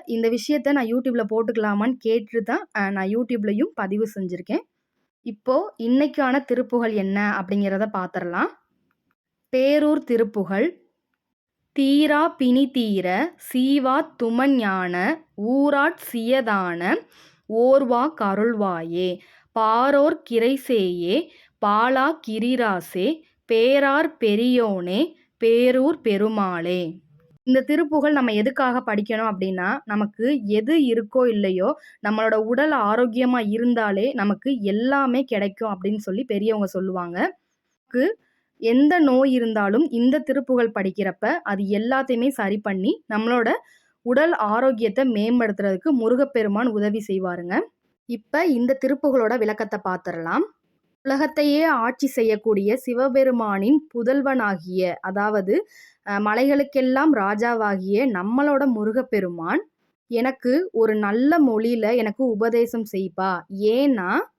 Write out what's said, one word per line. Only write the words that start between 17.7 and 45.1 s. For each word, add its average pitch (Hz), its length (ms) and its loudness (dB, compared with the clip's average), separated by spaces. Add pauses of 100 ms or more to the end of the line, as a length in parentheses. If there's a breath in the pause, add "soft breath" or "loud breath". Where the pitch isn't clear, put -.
கருள்வாயே 196 960 -2 (460 soft breath)
பாரோர் 269 680 2
கிரைசேயே 220 920 0 (460 loud breath)
பாலா 240 440 2 (140)
கிரிராசே 220 880 -2 (420 soft breath)
பேரார் 277 680 2
பெரியோனே 214 840 0 (400 soft breath)
பேரூர் 254 600 4
பெருமாளே." 190 800 -2 (640)
இந்த 254 140 4
திருப்புகழ் 302 520 0
நம்ம 254 200 2
எதுக்காக 247 460 0
படிக்கணும் 220 500 -2
அப்படின்னா, 190 400 -4 (160)
நமக்கு 208 400 -4 (240)
எது 220 340 0
இருக்கோ 233 440 0
இல்லையோ, 202 420 0 (340 loud breath)
நம்மளோட 220 320 0 (100)
உடல் 269 340 2
ஆரோக்கியமா 240 600 2 (100)
இருந்தாலே 220 640 0
நமக்கு 208 360 -2 (120)
எல்லாமே 247 640 0
கிடைக்கும் 208 480 -4
அப்படின்னு 202 280 -4
சொல்லி 202 240 -6
பெரியவங்க 208 440 -2
சொல்லுவாங்க. 180 500 -6
நமக்கு - 880 -4 (560)
எந்த 254 380 4
நோய் 269 320 4
இருந்தாலும் 226 600 2
இந்த 247 340 2
திருப்புகழ் 254 500 0
படிக்கிறப்ப 190 580 -2 (100)
அது 202 260 -4
எல்லாத்தையுமே 247 600 0
சரி 214 280 -2
பண்ணி 202 360 -2 (160)
நம்மளோட 233 400 0 (560 soft breath)
உடல் 285 300 2 (100)
ஆரோக்கியத்தை 226 600 0
மேம்படுத்துறதுக்கு 214 840 0